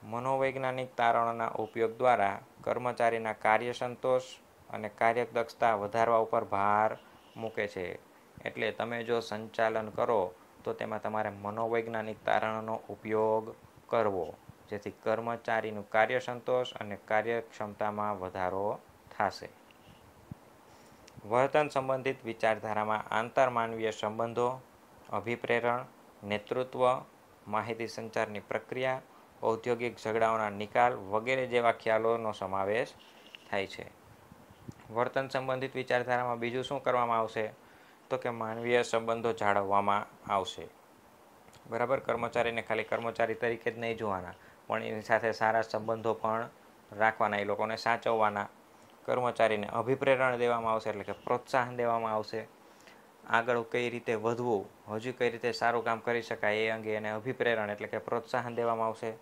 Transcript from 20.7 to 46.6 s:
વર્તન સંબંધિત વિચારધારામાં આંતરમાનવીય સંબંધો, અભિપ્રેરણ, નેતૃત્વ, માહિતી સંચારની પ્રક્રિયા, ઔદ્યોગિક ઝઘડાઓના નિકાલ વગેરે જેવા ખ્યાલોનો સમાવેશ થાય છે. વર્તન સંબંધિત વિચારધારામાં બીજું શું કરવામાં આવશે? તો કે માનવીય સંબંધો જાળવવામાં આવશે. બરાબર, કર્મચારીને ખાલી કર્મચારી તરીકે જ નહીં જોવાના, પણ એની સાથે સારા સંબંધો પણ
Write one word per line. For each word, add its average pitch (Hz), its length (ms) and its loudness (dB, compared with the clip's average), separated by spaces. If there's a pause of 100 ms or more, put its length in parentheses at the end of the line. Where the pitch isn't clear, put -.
વર્તન 135 400 4
સંબંધિત 131 580 -2
વિચારધારામાં 107 880 0
આંતરમાનવીય 113 800 0
સંબંધો, 117 680 -2 (480)
અભિપ્રેરણ, 120 760 0 (380)
નેતૃત્વ, 127 800 0 (460)
માહિતી 110 400 -2
સંચારની 110 520 -4
પ્રક્રિયા, 127 640 -4 (420)
ઔદ્યોગિક 113 540 0
ઝઘડાઓના 113 520 2
નિકાલ 107 440 2
વગેરે 117 540 -2
જેવા 117 240 4
ખ્યાલોનો 113 600 2
સમાવેશ 98 600 -2 (560)
થાય 98 180 -2
છે. - 240 -12 (1000)
વર્તન 127 340 0
સંબંધિત 131 480 -4
વિચારધારામાં 123 640 0
બીજું 120 240 -2
શું 131 200 -4
કરવામાં 120 340 2
આવશે? 110 360 -2 (560)
તો 131 80 -2
કે 127 120 -4
માનવીય 117 540 2
સંબંધો 113 500 0
જાળવવામાં 101 960 2
આવશે. 90 360 -2 (1000)
બરાબર, 120 320 0
કર્મચારીને 117 600 0
ખાલી 110 220 -2
કર્મચારી 113 500 0
તરીકે 117 380 -2
જ 113 80 -12
નહીં 113 180 -4
જોવાના, 92 360 -4 (340)
પણ 110 160 -2
એની 110 180 -6
સાથે 110 300 2
સારા 110 300 2
સંબંધો 110 520 -2
પણ 113 360 0 (420)